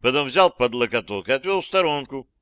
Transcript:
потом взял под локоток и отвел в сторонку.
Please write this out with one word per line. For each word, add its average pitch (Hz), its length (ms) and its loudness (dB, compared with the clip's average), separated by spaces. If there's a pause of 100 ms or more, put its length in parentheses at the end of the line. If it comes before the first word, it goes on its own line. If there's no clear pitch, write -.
потом 135 280 0
взял 175 240 4
под 123 200 0
локоток 110 560 -2
и 123 40 2
отвел 180 280 -2
в 165 60 -10
сторонку. 147 640 -2 (120)